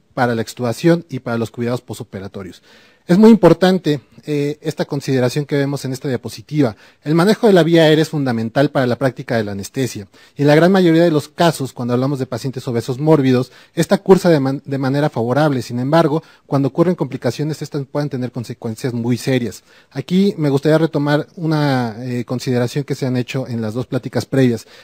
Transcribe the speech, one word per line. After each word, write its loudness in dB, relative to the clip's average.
para 0
la -2
extubación -2
y -10
para -6
los -4
cuidados -6
posoperatorios. -14
Es 4
muy 10
importante, 4
eh, -4
esta -6
consideración -2
que -4
vemos -2
en -6
esta -10
diapositiva. -2
El -2
manejo 2
de 6
la 6
vía 4
aérea 4
es -4
fundamental -2
para 0
la -2
práctica -4
de 0
la -8
anestesia. -8
Y -2
en 4
la 6
gran 6
mayoría 4
de 4
los 0
casos, -2
cuando -4
hablamos -2
de -6
pacientes -10
obesos -4
mórbidos, 2
esta 0
cursa 4
de 4
man-, -2
de -6
manera 0
favorable. 0
Sin -8
embargo, 2
cuando -2
ocurren 0
complicaciones, -6
estas -8
pueden -6
tener -6
consecuencias -8
muy -2
serias. -4
Aquí 0
me 0
gustaría 2
retomar 0
una, -2
eh, -6
consideración -4
que -8
se -4
han -2
hecho -6
en -6
las -6
dos -8
pláticas -6
previas. 0